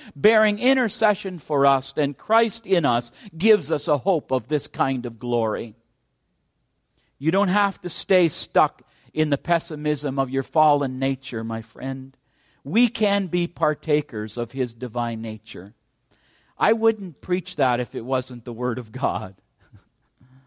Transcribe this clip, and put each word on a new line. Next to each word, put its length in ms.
bearing 420
intercession 800
for 300
us, 280
and 220
Christ 480
in 200
us 260
gives 340
us 160
a 120
hope 320
of 160
this 200
kind 380
of 140
glory. 560
You 100
don't 200
have 320
to 80
stay 400
stuck 520
in 160
the 80
pessimism 800
of 140
your 120
fallen 540
nature, 460
my 180
friend. 560
We 240
can 400
be 200
partakers 920
of 160
his 200
divine 480
nature. 520
I 160
wouldn't 480
preach 360
that 220
if 140
it 100
wasn't 400
the 100
Word 260
of 120
God. 480
<laughs> 40